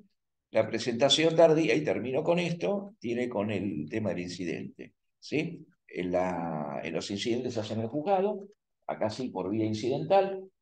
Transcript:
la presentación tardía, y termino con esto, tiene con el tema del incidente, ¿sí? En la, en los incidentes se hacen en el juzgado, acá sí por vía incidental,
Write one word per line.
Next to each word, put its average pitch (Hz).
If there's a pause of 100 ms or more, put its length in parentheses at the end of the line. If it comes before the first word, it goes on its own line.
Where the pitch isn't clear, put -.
(520)
la 110
presentación 139
tardía, 160
y 151
termino 127
con 170
esto, 175
tiene 120
con 107
el 92
tema 110
del 87
incidente, 87 (260)
¿sí? 170 (220)
En 90
la, 82
en 80
los 82
incidentes 117
se 110
hacen 107
en 110
el 113
juzgado, 196 (420)
acá 104
sí 123
por 92
vía 110
incidental, 160 (180)